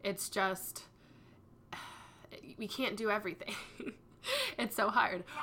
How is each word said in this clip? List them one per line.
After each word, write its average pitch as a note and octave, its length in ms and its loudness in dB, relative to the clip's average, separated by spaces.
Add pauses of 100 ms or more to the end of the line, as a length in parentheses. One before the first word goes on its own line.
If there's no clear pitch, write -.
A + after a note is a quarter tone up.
It's G3 280 0
just, F#3+ 540 2 (880)
<sighs> - 840 -14
we A3 80 -4
can't A3+ 300 0
do G#3+ 140 2
everything." G#3 440 0 (240)
<laughs> - 160 -6 (640)
It's A#3 180 0
so G#3+ 140 4
hard. G#3 340 4 (200)